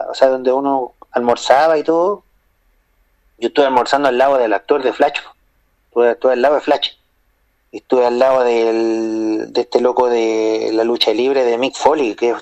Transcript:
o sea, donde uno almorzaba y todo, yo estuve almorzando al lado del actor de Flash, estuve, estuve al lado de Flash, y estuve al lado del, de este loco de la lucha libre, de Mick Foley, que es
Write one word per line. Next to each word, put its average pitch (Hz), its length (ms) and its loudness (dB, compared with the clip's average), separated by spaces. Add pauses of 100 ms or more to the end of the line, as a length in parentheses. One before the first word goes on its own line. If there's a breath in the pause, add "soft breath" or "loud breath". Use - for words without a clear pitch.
(100)
o - 40 -12
sea, 135 140 2
donde 131 240 0
uno 135 400 -2 (200)
almorzaba 127 640 2
y 147 80 -4
todo, 175 380 -2 (1160)
yo 120 100 -4
estuve 143 180 2
almorzando 135 420 0
al 123 80 0
lado 135 220 2
del 110 160 0
actor 143 280 -2
de 120 120 -2
Flash, 143 240 0 (680)
estuve, 120 240 2
estuve 131 200 0
al 123 80 -2
lado 143 140 2
de 135 80 0
Flash, - 300 -2 (800)
y 107 60 -16
estuve 123 280 0
al 120 120 0
lado 131 240 2
del, 113 1080 -2
de 123 80 -2
este 120 220 0
loco 123 260 2
de 110 640 0
la 113 120 0
lucha 117 280 0
libre, 131 320 0
de 117 140 0
Mick 131 180 -4
Foley, 135 380 0
que 120 160 -2
es 110 120 -2